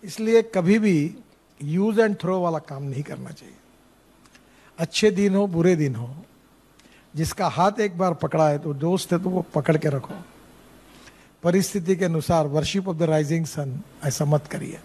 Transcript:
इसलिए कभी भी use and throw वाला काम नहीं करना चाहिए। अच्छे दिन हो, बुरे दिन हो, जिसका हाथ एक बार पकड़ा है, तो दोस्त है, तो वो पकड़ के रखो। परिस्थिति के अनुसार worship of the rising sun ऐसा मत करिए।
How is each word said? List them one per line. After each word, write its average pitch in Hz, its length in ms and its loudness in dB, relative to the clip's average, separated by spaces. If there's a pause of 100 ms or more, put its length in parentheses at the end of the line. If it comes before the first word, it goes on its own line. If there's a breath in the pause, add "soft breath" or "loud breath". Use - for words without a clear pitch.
इसलिए 220 380 2
कभी 196 360 4
भी 175 380 2 (480)
use 190 300 0
and 220 160 4
throw 185 320 -2
वाला 165 160 -2
काम 143 240 -10
नहीं 139 200 -6
करना - 280 -12
चाहिए। - 240 -20 (1200 soft breath)
अच्छे 185 320 2
दिन 196 240 2
हो, 202 120 2
बुरे 170 300 4
दिन 143 180 0
हो, 120 220 -10 (1000 soft breath)
जिसका 165 320 -2
हाथ 170 320 2
एक 196 180 -2
बार 180 160 2
पकड़ा 156 340 2
है, 147 100 0
तो 151 160 -6
दोस्त 170 380 -2
है, 175 100 0
तो 185 80 -2
वो 180 120 -2 (120)
पकड़ 156 220 2
के 151 120 0
रखो। 139 260 -6 (1300 loud breath)
परिस्थिति 180 540 0
के 180 80 -2
अनुसार 165 440 0
worship 156 340 -2
of 185 120 -4
the 160 140 0
rising 156 460 0
sun 139 180 -6 (320)
ऐसा 147 200 -2
मत 147 220 2
करिए। - 380 -10